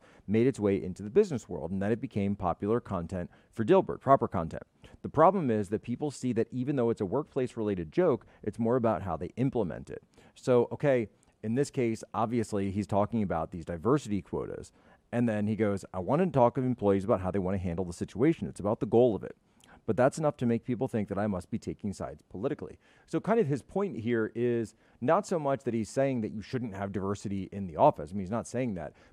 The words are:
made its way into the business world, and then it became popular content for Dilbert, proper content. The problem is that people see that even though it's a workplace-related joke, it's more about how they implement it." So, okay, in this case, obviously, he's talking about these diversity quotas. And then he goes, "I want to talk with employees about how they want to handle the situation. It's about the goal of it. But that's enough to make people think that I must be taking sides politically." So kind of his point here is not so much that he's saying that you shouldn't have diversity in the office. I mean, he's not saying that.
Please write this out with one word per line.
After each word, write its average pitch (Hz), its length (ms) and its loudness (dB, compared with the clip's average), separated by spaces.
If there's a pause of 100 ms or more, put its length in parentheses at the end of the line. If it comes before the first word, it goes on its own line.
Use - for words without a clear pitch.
(280)
made 113 200 4
its 123 120 0
way 101 220 4
into 92 220 -8
the 107 80 -8
business 165 360 2
world, 82 220 -8
and 95 100 -4
then 101 120 0
it 117 100 0
became 101 340 -2
popular 101 440 0
content 87 500 -6 (240)
for 113 100 -4
Dilbert, 175 380 2
proper 131 260 6
content. 82 360 -4 (400)
The 98 60 -8
problem 160 420 4
is 104 180 0
that 104 140 -4
people 135 260 -6
see 123 240 -4
that 110 180 0
even 127 240 -4
though 117 140 2
it's 113 120 -2
a 104 40 0
workplace-related 104 840 -4
joke, 170 340 2 (160)
it's - 160 -6
more 117 200 2
about 107 260 2
how 87 120 -4
they 82 200 -8
implement 104 560 -2
it." - 100 -10 (320)
So, 123 380 4
okay, 127 360 2 (360)
in 110 100 -2
this 143 160 0
case, 117 340 -2 (120)
obviously, 107 560 0
he's 101 160 -2
talking 104 340 2
about 82 300 -2
these 85 140 -10
diversity 101 580 0
quotas. - 480 -8 (400)
And 120 160 2
then 104 200 0
he 107 80 0
goes, 101 360 0
"I 92 60 -8
want 110 240 0
to 190 80 2
talk 120 260 4
with 131 100 0
employees 101 380 2
about 98 180 2
how 92 100 -2
they 101 80 0
want 92 160 0
to 87 80 -4
handle 90 200 -2
the 87 100 -6
situation. 117 540 0
It's - 120 -10
about 101 200 -2
the - 60 -4
goal 113 300 6
of - 80 -8
it. - 120 -12 (520)
But 107 100 0
that's 139 220 2
enough 151 180 0
to 131 80 -2
make 117 200 0
people 123 220 -2
think 104 220 -2
that 95 80 -4
I 104 80 0
must 92 240 -4
be 113 80 -4
taking 95 360 -6
sides - 360 -10
politically." 104 480 -8 (300)
So 160 120 -4
kind 226 200 0
of 165 80 2
his 139 160 -2
point 190 340 -4
here 110 380 0
is 117 400 -2 (260)
not 165 240 2
so 175 140 -2
much 139 240 -2
that 117 100 -2
he's 110 160 -2
saying 135 320 0
that 98 100 -4
you 104 120 -10
shouldn't 117 320 -6
have 98 160 -6
diversity 98 600 -4
in 98 140 -6
the 78 100 -10
office. 90 360 4
I - 20 -8
mean, 101 60 -6
he's 90 100 -6
not 110 160 -4
saying 120 300 -4
that. 76 180 -8 (180)